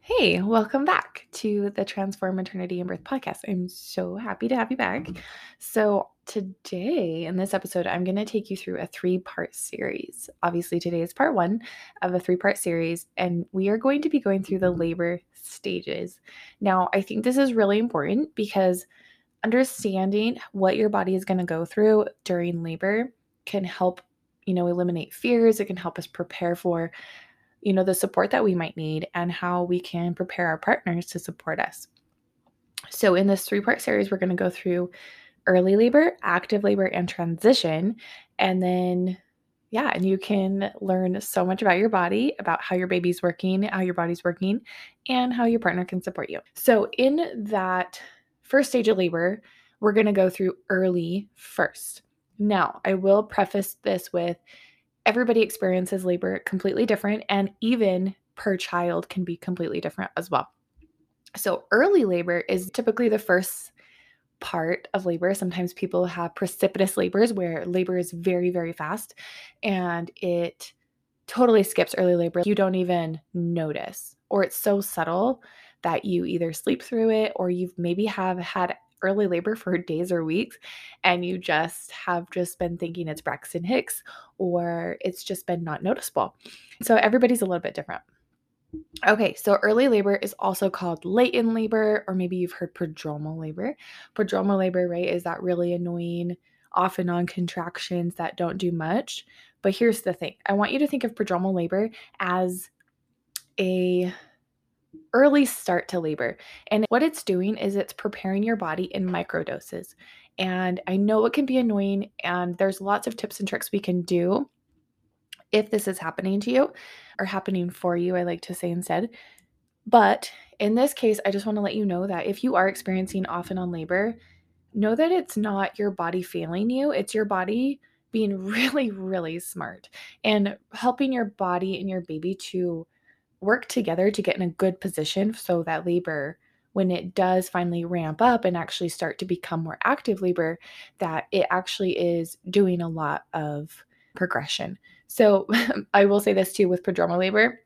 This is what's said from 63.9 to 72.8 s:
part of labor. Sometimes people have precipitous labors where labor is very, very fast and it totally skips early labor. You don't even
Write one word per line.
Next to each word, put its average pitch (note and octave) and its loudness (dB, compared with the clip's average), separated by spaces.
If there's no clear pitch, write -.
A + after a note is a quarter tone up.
part E3+ -4
of F#3+ -2
labor. F3 2
Sometimes F3+ -2
people F3+ 0
have E3+ -6
precipitous G3 0
labors G3+ 2
where F3 -2
labor F#3 0
is F3 -2
very, F3+ 2
very E3+ -4
fast E3+ -8
and F3+ -2
it F3 -4
totally A3+ 6
skips - 0
early F3+ 4
labor. F3 0
You G#3 2
don't F#3+ 2
even E3+ -2